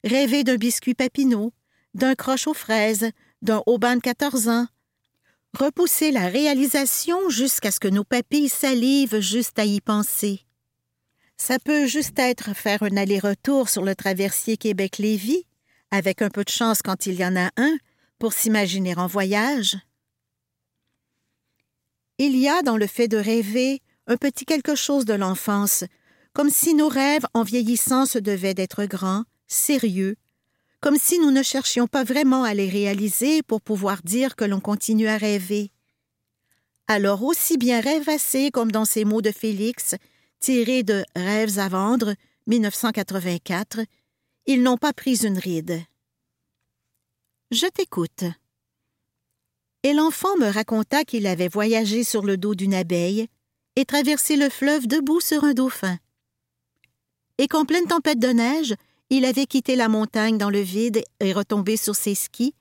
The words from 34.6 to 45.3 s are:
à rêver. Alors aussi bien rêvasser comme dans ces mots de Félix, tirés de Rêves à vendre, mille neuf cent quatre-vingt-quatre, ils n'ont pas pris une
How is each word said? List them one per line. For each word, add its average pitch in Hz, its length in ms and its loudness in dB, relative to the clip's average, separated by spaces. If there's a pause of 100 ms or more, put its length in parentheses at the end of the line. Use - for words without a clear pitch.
à 214 100 0
rêver. 208 540 -2 (1160)
Alors 202 360 2
aussi 320 340 0
bien 240 220 2
rêvasser 285 720 0
comme 233 200 0
dans 220 140 0
ces 214 200 0
mots 214 160 2
de 208 100 0
Félix, 220 640 -4 (440)
tirés 254 440 2
de 196 220 0 (100)
Rêves 202 440 0
à 190 100 -2
vendre, 208 460 0 (320)
mille 226 140 2
neuf 208 120 0
cent 226 180 -2
quatre-vingt-quatre, 185 880 -4 (680)
ils 254 160 4
n'ont 247 140 4
pas 294 140 0
pris 254 320 -2
une 196 140 0